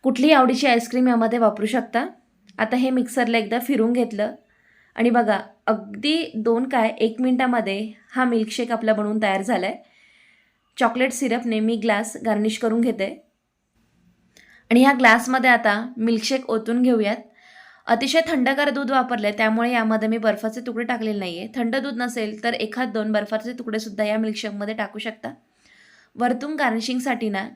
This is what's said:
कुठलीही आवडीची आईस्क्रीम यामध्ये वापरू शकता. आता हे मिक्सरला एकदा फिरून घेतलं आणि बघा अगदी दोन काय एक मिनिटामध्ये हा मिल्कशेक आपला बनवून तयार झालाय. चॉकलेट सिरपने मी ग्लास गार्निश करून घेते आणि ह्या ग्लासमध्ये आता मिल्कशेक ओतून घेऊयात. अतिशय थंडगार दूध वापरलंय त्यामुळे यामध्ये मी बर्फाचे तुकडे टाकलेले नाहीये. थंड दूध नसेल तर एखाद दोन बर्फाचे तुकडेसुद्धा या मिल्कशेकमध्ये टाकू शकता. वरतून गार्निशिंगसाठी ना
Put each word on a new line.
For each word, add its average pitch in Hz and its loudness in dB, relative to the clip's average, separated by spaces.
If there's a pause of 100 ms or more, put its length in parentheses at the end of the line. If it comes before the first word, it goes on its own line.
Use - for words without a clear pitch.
कुठलीही 262 4
आवडीची 262 4
आईस्क्रीम 240 2
यामध्ये 233 2
वापरू 208 2
शकता. 240 -2 (520)
आता 220 -2
हे 254 2
मिक्सरला 247 0
एकदा 220 -2
फिरून 240 0
घेतलं 214 -2 (600)
आणि 240 2
बघा 214 2 (280)
अगदी 214 -2
दोन 233 0
काय 226 2
एक 226 0
मिनिटामध्ये 240 0 (240)
हा 254 2
मिल्कशेक 233 0
आपला 220 2
बनवून 214 0
तयार 196 0
झालाय. 196 -2 (1040)
चॉकलेट 247 2
सिरपने 233 -2
मी 220 0
ग्लास 214 -2
गार्निश 214 0
करून 233 0
घेते 208 -2 (1400)
आणि 247 8
ह्या 277 8
ग्लासमध्ये 247 4
आता 233 2
मिल्कशेक 233 -2
ओतून 226 0
घेऊयात. 226 4 (720)
अतिशय 262 2
थंडगार 277 2
दूध 269 -2
वापरलंय 247 0
त्यामुळे 220 0
यामध्ये 220 0
मी 226 0
बर्फाचे 220 -2
तुकडे 240 -6
टाकलेले 220 -4
नाहीये. 180 -8
थंड 233 -2
दूध 269 -4
नसेल 226 -6
तर 233 0
एखाद 220 -4
दोन 214 -2
बर्फाचे 220 -2
तुकडेसुद्धा 220 -6
या 214 0
मिल्कशेकमध्ये 214 -4
टाकू 214 -8
शकता. 220 -10 (840)
वरतून 254 -2
गार्निशिंगसाठी 247 -2
ना 202 -6